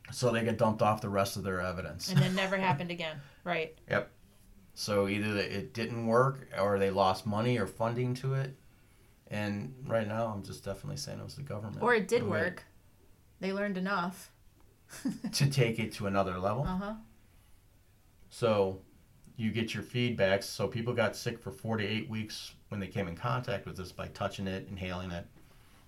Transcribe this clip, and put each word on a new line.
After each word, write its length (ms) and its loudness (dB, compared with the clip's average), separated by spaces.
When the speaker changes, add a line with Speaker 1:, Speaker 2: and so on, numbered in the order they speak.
Speaker 1:
So 220 2
they 100 2
get 160 2
dumped 240 4
off 180 4
the 80 -4
rest 280 0
of 80 -4
their 160 -2
evidence. 500 -4
Speaker 2:
And 100 4
then 140 4
never 220 0
happened 340 0
again. 280 -6
Right. 340 -4
Speaker 1:
Yep. 220 0
So 340 2
either 260 0
that 220 0
it 160 -6
didn't 360 -4
work, 400 4
or 220 4
they 100 4
lost 340 4
money 340 2
or 100 0
funding 460 0
to 200 -2
it. 220 -2
And 420 -2
right 220 2
now, 260 -2
I'm 80 -6
just 220 -10
definitely 320 -6
saying 240 -8
it 40 -10
was 120 -10
the 60 -10
government. 380 -8
Speaker 2:
Or 140 4
it 140 2
did 140 4
Speaker 1:
Who 100 0
had 120 2
Speaker 2:
work. 200 -4
They 140 -2
learned 260 -2
enough. 540 -2
<laughs> 500 -6
Speaker 1:
to 160 4
take 300 2
it 160 -2
to 140 -2
another 320 2
level. 240 0
Speaker 2:
Uh-huh. 300 -2
Speaker 1:
So 500 4
you 160 0
get 220 0
your 80 -4
feedbacks. 640 2
So 220 -2
people 260 -2
got 240 2
sick 220 -4
for 140 -10
four 240 -4
to 100 0
eight 240 -2
weeks 420 -8
when 120 -6
they 80 -6
came 200 -2
in 80 -6
contact 480 -2
with 120 -10
this 160 -8
by 160 -8
touching 400 -4
it, 220 -6
inhaling 420 -6
it, 120 -6